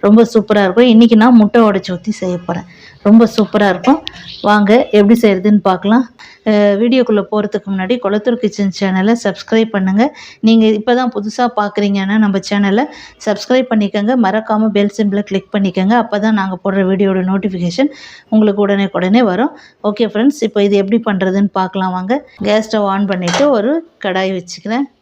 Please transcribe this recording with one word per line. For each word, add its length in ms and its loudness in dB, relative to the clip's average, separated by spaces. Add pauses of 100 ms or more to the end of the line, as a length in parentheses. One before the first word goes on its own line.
ரொம்ப 160 6 (100)
சூப்பரா 320 0
இருக்கும். 300 2
இன்னைக்கு 280 6
நான் 180 6
முட்டை 280 2
உடைச்சு 260 -4
ஊத்தி 240 -8
செய்ய 160 -4 (120)
போறேன், 200 -8 (400)
ரொம்ப 180 8 (120)
சூப்பரா 360 0
இருக்கும். 240 0 (520)
வாங்க 220 2 (280)
எப்படி 240 6
செய்யறதுன்னு 460 2
பார்க்கலாம். 360 0 (460)
அஹ், 300 2
வீடியோக்குள்ள 500 0
போறதுக்கு 420 -4
முன்னாடி 220 -4 (100)
கொளத்தூர் 380 -2
கிச்சன் 360 -2
சேனலை 440 0
சப்ஸ்கிரைப் 540 -2
பண்ணுங்க. 280 0 (440)
நீங்க 160 4 (140)
இப்பதான் 360 -2
புதுசா 320 -4 (140)
பாக்குறீங்கன்னா 640 -2
நம்ம 240 0
சேனலை 360 0 (420)
சப்ஸ்கிரைப் 460 -2
பண்ணிக்கோங்க, 420 -2 (120)
மறக்காம 500 -2
பெல் 220 0
சிம்பலை 320 -2
கிளிக் 240 -6
பண்ணிக்கோங்க. 480 0
அப்பதான் 380 -2
நாங்க 240 -6
போடுற 260 0
வீடியோட 400 0
நோட்டிஃபிகேஷன் 600 -2 (440)
உங்களுக்கு 320 2
உடனே 200 0 (120)
உடனே 320 2
வரும். 220 -2 (380)
ஓகே 220 -2
ஃப்ரெண்ட்ஸ், 360 -2
இப்போ 200 -2
இது 160 0
எப்படி 240 0
பண்றதுன்னு 520 -2
பார்க்கலாம் 380 -4
வாங்க. 160 -4 (340)
கேஸ் 200 0
ஸ்டவ் 260 -2
ஆன் 180 -2
பண்ணிட்டு 320 -2 (140)
ஒரு 140 -2 (340)
கடாய் 320 -2
வச்சுக்கிறேன். 480 -8 (160)